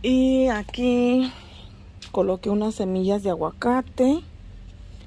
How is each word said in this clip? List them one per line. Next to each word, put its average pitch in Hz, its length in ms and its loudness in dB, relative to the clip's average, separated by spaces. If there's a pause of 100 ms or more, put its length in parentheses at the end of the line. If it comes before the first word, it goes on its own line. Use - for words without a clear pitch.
Y 262 440 4
aquí 247 840 2 (800)
coloqué 190 380 0
unas 208 240 0
semillas 190 480 0
de 196 80 -2
aguacate, 247 920 0 (840)